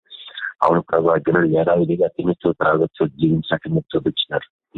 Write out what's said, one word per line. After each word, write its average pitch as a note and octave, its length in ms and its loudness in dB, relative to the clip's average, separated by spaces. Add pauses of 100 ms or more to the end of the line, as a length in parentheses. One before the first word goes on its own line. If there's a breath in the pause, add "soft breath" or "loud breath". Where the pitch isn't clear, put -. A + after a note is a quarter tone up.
(640 loud breath)
అవును E2 200 4
ప్రభా, E2 340 2
జనులు D#2+ 420 2
యథావిధిగా E2+ 480 2
తినచ్చు, F2 460 -2
త్రాగొచ్చు, D#2+ 540 0
జీవించినట్టు - 600 -2
మీరు D#3+ 280 -2
చూపించినారు. - 680 -6 (160)